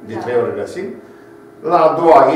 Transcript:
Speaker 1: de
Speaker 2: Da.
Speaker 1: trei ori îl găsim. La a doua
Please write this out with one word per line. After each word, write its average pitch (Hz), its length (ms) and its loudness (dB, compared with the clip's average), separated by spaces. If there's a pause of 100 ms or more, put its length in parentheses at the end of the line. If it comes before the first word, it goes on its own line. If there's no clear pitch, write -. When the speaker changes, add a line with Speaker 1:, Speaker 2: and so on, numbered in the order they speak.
Speaker 1:
de 110 60 -12
Speaker 2:
Da. 113 60 -8
Speaker 1:
trei 120 220 -6
ori - 80 -2
îl 101 60 -8
găsim. 104 300 -10 (760)
La 170 160 -2
a 156 220 2
doua 160 360 4